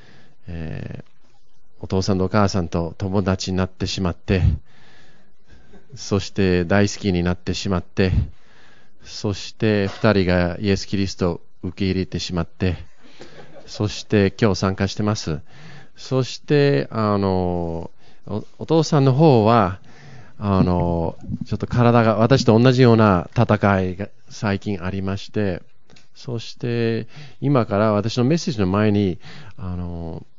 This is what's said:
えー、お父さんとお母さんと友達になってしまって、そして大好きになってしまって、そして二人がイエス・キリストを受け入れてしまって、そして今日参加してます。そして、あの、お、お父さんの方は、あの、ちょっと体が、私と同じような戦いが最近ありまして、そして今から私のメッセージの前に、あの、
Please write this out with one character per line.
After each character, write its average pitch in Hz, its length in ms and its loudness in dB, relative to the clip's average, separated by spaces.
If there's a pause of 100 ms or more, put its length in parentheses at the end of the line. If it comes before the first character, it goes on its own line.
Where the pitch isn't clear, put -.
(480)
え 80 560 -10
ー、 - 0 - (760)
お - 80 -10
父 95 160 0
さ 101 100 2
ん 92 60 2
と 92 60 2
お 90 40 0
母 104 180 4
さ 98 140 0
ん 85 60 -2
と 85 320 -2
友 98 240 0
達 95 260 0
に 92 80 -2
な 92 80 2
っ - 40 -2
て - 180 -6
し - 140 -4
ま 87 100 0
っ - 40 -4
て、 95 280 0 (1500)
そ - 240 -2
し - 100 -8
て 90 340 2
大 98 240 4
好 - 100 -4
き 101 140 0
に 87 120 2
な 90 100 2
っ - 40 -4
て 92 180 -4
し - 140 -4
ま 90 100 2
っ - 20 -8
て、 95 300 0 (920)
そ - 320 -6
し - 220 -10
て 104 320 2
二 107 260 2
人 95 140 4
が 87 320 2
イ 104 100 -2
エ 98 60 6
ス・ - 100 -4
キ 101 120 -2
リ 98 100 2
ス - 80 -6
ト 90 160 0
を - 100 -6 (220)
受 92 120 -6
け 98 100 -2
入 92 160 0
れ 87 40 -2
て 87 140 -6
し - 140 -8
ま 85 100 0
っ - 20 -4
て、 - 320 -2 (880)
そ - 220 -4
し - 160 -6
て 98 360 4
今 107 120 6
日 90 40 2
参 95 200 0
加 98 120 0
し - 80 -4
て 110 80 -2
ま 104 120 2
す。 80 260 -4 (540)
そ 131 280 -2
し - 160 -8
て、 143 520 2
あ 104 260 2
の、 87 720 0 (360)
お、 98 180 -6 (140)
お 110 60 -8
父 156 180 2
さ 151 160 2
ん 135 60 6
の 131 80 6
方 131 320 8
は、 107 340 4 (580)
あ 98 260 2
の、 87 540 0 (280)
ち - 80 -6
ょ - 20 -4
っ - 20 -6
と - 80 -6
体 120 380 4
が、 110 140 4
私 123 260 4
と 113 140 6
同 127 140 6
じ 127 100 4
よ 120 120 8
う 110 40 6
な 101 380 6
戦 104 460 4
い 92 140 -2
が 98 120 -8 (220)
最 98 300 -2
近 95 240 -6
あ 92 60 -4
り 95 120 -4
ま 95 160 -2
し - 140 -10
て、 98 320 -2 (500)
そ 120 260 -8
し - 160 -12
て 117 520 -2 (340)
今 131 240 4
か 101 120 0
ら 110 140 4
私 104 260 0
の 123 60 2
メ 143 120 2
ッ - 20 0
セ 170 140 -4
ー - 20 -2
ジ 107 60 -6
の 95 80 4
前 104 240 2
に、 101 280 2 (380)
あ 90 180 -8
の、 85 500 -8 (140)